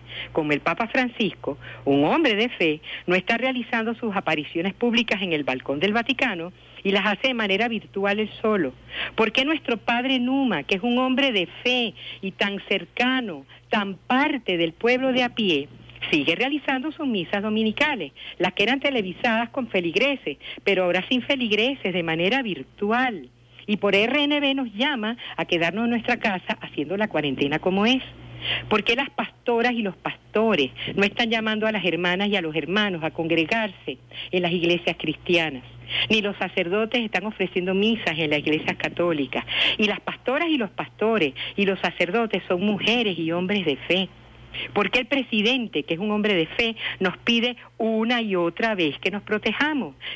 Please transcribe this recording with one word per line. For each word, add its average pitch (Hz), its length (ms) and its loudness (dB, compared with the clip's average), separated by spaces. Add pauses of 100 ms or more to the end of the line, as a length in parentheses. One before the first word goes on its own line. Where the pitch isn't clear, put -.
(320)
como 151 220 0
el 143 80 2
Papa 170 260 0
Francisco, 240 680 -2 (260)
un 143 220 4
hombre 247 300 4
de 220 120 4
fe, 156 320 0 (260)
no 175 80 2
está 185 240 2
realizando 233 580 -2
sus 214 200 -2
apariciones 170 580 -2
públicas 226 480 2
en 185 120 -2
el 147 100 0
balcón 135 380 -2
del 202 120 2
Vaticano 226 600 -2 (300)
y 196 80 0
las 196 140 2
hace 208 220 2
de 262 80 0
manera 214 320 2
virtual 202 540 -2
él 214 80 -2 (120)
solo? 196 320 2 (420)
¿Por 220 180 2
qué 262 100 2
nuestro 277 340 0
padre 247 400 0
Numa, 247 460 2
que - 120 0
es 180 60 -2
un 240 160 2
hombre 262 360 2
de 180 140 0 (160)
fe 247 300 0 (280)
y 190 100 -4
tan 202 380 -2
cercano, 208 760 -2 (240)
tan 196 260 0
parte 254 640 0
del 165 140 2
pueblo 254 400 2
de 247 120 2
a 240 120 -2
pie, 170 320 2 (440)
sigue 151 240 2
realizando 269 560 -2
sus 294 160 -4
misas 202 340 0
dominicales, 214 680 0 (260)
las 180 160 0
que - 80 -2
eran 240 180 2
televisadas 233 680 0
con 247 200 -4
feligreses, 190 680 0 (260)
pero 190 200 2
ahora 180 260 2
sin 254 140 2
feligreses, 233 720 0
de 180 100 0
manera 175 400 0
virtual? 208 840 -2 (360)
Y 208 120 0
por 196 180 2
R 233 260 4
N 294 180 2
B 277 140 2
nos 269 200 -2
llama 233 440 -2 (180)
a 165 100 -2
quedarnos 170 400 0
en 233 40 2
nuestra 240 280 0
casa - 440 -2
haciendo 156 340 -6
la 208 120 0
cuarentena 147 500 0
como 190 300 2
es. 254 160 2 (640)
¿Por 214 140 2
qué 233 120 0
las 269 140 -2
pastoras 240 600 0
y 233 100 -2
los 190 140 -2
pastores 175 760 0 (260)
no 196 80 4
están 220 280 0
llamando 220 340 0
a 220 60 2
las 202 120 -2
hermanas 180 440 2
y 202 80 2
a 190 60 2
los 160 140 -2
hermanos 175 480 0
a 160 60 0
congregarse 165 880 -2 (320)
en 180 140 0
las 175 80 0
iglesias 170 480 2
cristianas? 156 640 0 (480)
Ni 220 100 4
los 196 160 -2
sacerdotes 202 640 0
están 202 240 -2
ofreciendo 190 480 -2
misas 196 460 2
en 156 100 0
las 151 100 2
iglesias 151 360 0
católicas. 151 680 -2 (360)
Y 220 60 2
las 202 160 -2
pastoras 285 480 -2
y 311 80 2
los 220 120 -2
pastores 190 640 0 (220)
y 202 100 2
los 185 140 2
sacerdotes 185 680 0
son 180 160 0
mujeres 208 540 2
y 160 140 0
hombres 185 340 0
de 143 120 2
fe. 185 300 0 (640)
¿Por 202 180 0
qué 254 80 2
el 254 60 0
presidente, 233 800 0
que - 100 -4
es 160 60 -2
un 208 120 -2
hombre 208 220 2
de 165 140 2
fe, 226 280 -2 (240)
nos 185 180 0
pide 233 400 0 (200)
una 226 440 2
y 208 140 -2
otra 180 400 0
vez 160 240 0
que 190 120 -2
nos 202 120 -6
protejamos, 214 720 0 (200)